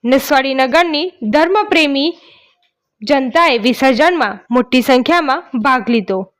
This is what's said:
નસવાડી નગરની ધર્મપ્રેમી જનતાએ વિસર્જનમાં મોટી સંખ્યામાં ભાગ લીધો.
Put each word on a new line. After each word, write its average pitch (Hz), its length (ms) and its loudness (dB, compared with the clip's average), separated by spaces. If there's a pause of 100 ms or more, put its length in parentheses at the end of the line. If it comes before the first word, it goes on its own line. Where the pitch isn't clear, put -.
નસવાડી 269 500 0
નગરની 302 580 0 (100)
ધર્મપ્રેમી 320 960 0 (840)
જનતાએ 269 560 0
વિસર્જનમાં 262 800 0 (120)
મોટી 247 320 0
સંખ્યામાં 277 600 0 (120)
ભાગ 247 360 -2
લીધો. 196 500 -2